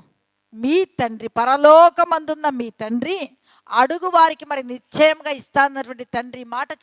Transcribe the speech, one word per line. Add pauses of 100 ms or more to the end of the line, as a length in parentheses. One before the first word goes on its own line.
(540)
"మీ
తండ్రి,
పరలోకమందున్న
మీ
తండ్రి (500)
అడుగు
వారికి
మరి
నిశ్చయంగా
ఇస్తా"
అన్నటువంటి
తండ్రి
మాట (100)